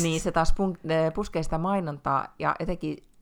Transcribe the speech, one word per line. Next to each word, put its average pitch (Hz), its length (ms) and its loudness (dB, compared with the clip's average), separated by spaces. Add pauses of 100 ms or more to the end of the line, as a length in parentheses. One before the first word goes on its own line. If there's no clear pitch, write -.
Niin 160 180 0
se 180 100 -2
taas 165 220 6
pun-, 180 380 0
eh, 160 220 2
puskee 185 300 -4
sitä 160 140 -2
mainontaa, 160 840 -2
ja 151 200 0
etenkin 165 380 -4 (240)